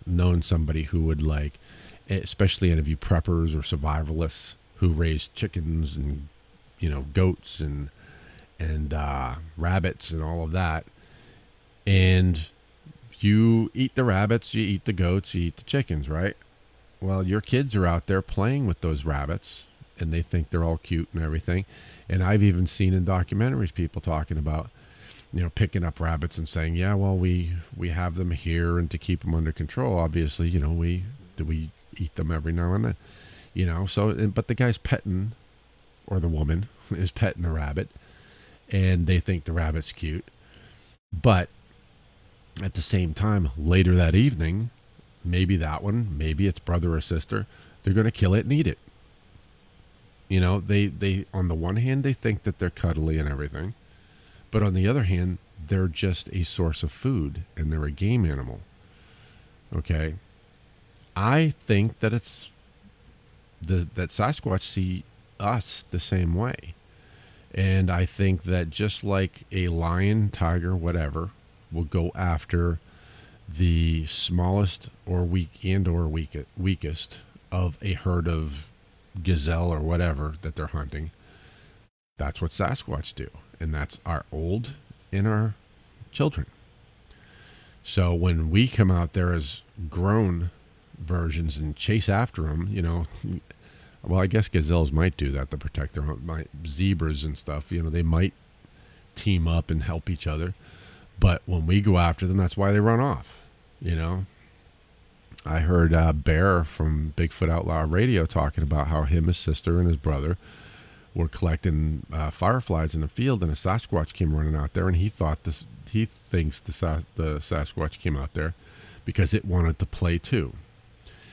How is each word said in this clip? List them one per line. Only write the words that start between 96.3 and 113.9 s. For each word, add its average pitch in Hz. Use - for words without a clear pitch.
zebras 78
and 76
stuff, 73
you 85
know, 80
they 82
might 82
team 87
up 82
and 80
help 82
each 87
other. 80
But 92
when 87
we 95
go 98
after 87
them, 95
that's 90
why 98
they 104
run 113
off, 123
you 87
know. 87
I 78
heard, 82
uh, 80
Bear 85
from 78
Bigfoot 80
Outlaw 82
Radio 95
talking 76
about 73
how 76
him, 80
his 90
sister, 85
and 87
his 82
brother 76
were 82
collecting, 78
uh, 76
fireflies 90
in 78
the 73
field, 120
and 80
a 76
Sasquatch 92